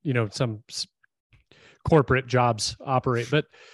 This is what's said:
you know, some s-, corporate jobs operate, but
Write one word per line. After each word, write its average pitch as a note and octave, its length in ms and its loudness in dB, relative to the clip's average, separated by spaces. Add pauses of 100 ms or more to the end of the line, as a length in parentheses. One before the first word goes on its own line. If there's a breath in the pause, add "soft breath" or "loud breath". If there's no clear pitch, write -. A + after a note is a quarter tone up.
you D3 120 -2
know, A#2 160 0
some A2+ 400 -4
s-, - 160 -10 (1000 soft breath)
corporate C3 400 4
jobs A#2+ 540 0
operate, B2 500 -2
but D3+ 160 0 (260 loud breath)